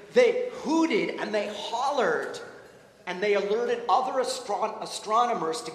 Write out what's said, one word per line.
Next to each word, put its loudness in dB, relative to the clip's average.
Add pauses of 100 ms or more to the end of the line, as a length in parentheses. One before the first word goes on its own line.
(140)
They 6 (100)
hooted 0
and -4
they -2
hollered, 0 (680)
and -6
they 4
alerted 0
other 2
astron-, -4
astronomers 0
to -8